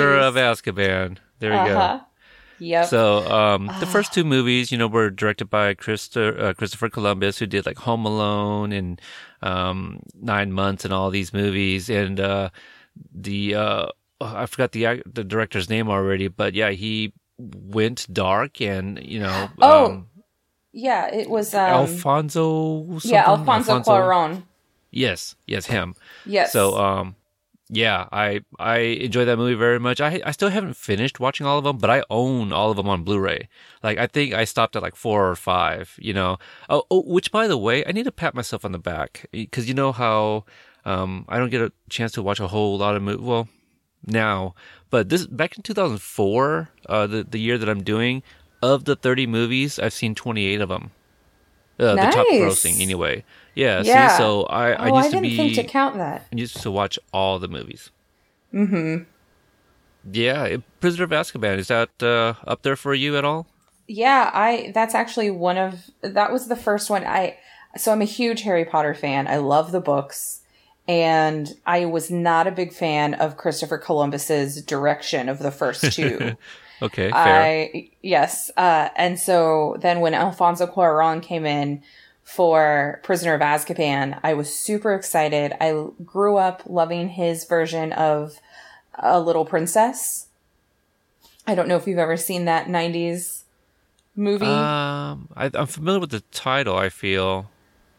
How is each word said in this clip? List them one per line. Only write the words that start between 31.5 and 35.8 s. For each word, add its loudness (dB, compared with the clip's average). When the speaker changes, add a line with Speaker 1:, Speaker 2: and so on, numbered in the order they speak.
Speaker 2:
of -2
them, -2
but 2
I 4
own 0
all 2
of 0
them -2
on 0
Blu-ray. -2
Like, -2
I 0
think -2
I 0
stopped -2
at, -4
like, -8
four 0
or -2
five, -2